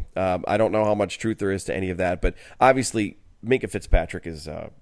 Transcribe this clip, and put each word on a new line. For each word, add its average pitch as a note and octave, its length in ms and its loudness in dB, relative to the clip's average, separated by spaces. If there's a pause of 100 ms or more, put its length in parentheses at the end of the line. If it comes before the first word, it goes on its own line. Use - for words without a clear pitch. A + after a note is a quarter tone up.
(160)
Um, F2+ 320 0
I G#2 100 2
don't G#2+ 140 2
know G#2+ 140 2
how G#2 100 2
much G2+ 220 -2
truth A2 220 -4
there G2 120 -2
is G2 140 -4
to - 100 -4
any F#2 140 -2
of F2 80 -4
that, F2+ 240 -2
but F2 140 0 (260)
obviously B2+ 560 2 (280)
Minkah A#2 240 0
Fitzpatrick F2 580 0
is, D#2 200 -12
uh, D#2 220 -12 (120)